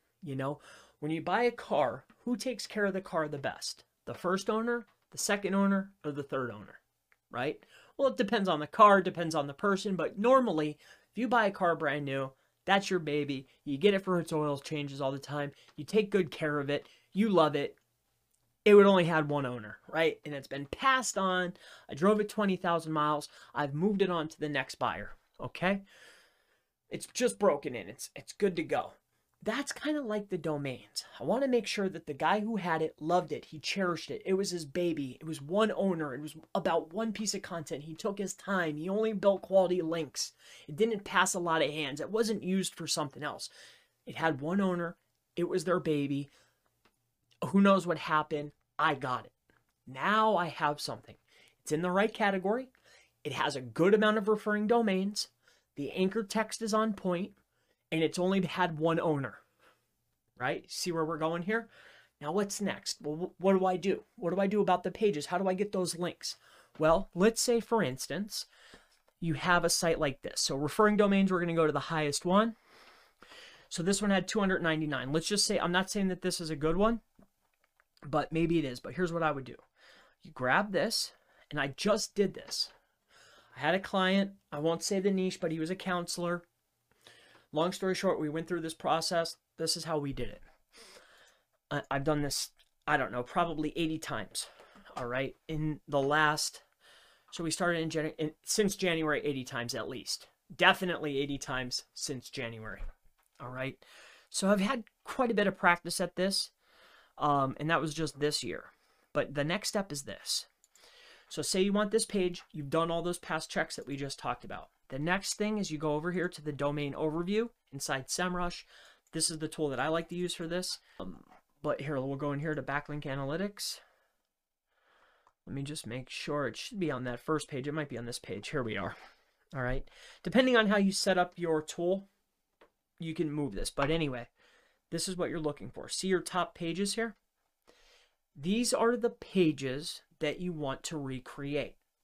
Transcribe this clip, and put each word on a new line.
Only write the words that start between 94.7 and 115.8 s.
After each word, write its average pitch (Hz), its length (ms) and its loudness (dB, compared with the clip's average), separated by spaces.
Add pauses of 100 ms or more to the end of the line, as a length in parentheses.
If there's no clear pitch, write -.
all 127 100 -6
right, 127 300 -4 (100)
in 156 400 -2
the 143 160 0
last, 151 640 2 (640)
so - 140 -8
we 160 80 -2
started 175 280 0
in 160 100 -2
Jan-, 156 280 -2
in, 151 140 -2 (100)
since 196 320 2
January, 160 500 0
eighty 135 200 -2
times 120 280 -6
at 113 160 -6
least. - 380 -8 (280)
Definitely 165 640 4
eighty 139 200 -2
times 127 460 -6 (100)
since - 340 -8
January, 113 540 -10 (580)
all 123 100 -10
right? 131 280 -6 (520)
So 196 200 0
I've 202 100 6
had 226 220 0 (220)
quite 247 260 0
a 226 40 0
bit 202 120 4
of 190 100 0
practice 175 440 2
at 175 160 -2
this, 190 340 0 (680)
um, 139 420 2
and 151 100 0
that 165 100 4
was 156 140 -2
just 156 240 -4
this 147 240 0
year. 82 220 -8 (480)
But 139 240 -2
the 143 80 0
next 175 240 -2
step 196 240 -4
is 143 100 -8
this. - 440 -6 (840)
So - 120 -8
say 190 220 0
you 202 100 4
want 208 200 2
this 220 120 2
page, 180 380 -2 (100)
you've 143 160 -10
done 165 220 2
all 165 120 -2
those 175 160 -2
past 160 300 -6
checks - 280 -4
that - 100 -12
we 139 80 -8
just 139 240 -8
talked 123 260 -6
about. 92 260 -12 (200)
The 135 80 -8
next 180 360 -2
thing 214 240 -2
is 190 120 -4
you 151 80 -6
go 151 160 0